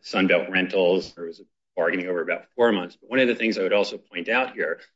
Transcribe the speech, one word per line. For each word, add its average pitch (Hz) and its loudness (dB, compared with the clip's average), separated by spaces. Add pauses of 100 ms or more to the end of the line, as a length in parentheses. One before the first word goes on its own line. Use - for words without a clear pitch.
Sunbelt 90 0
Rentals, 92 0
there 85 -12
was 82 -12
a - -20 (320)
bargaining 87 0
over 90 -2
about 85 -6 (100)
four 117 4
months. 90 -4
But - -20
one 127 2
of 127 4
the 120 0
things 113 -2
I - -2
would 95 2
also 101 0
point 87 -10
out 123 0
here 80 -4 (160)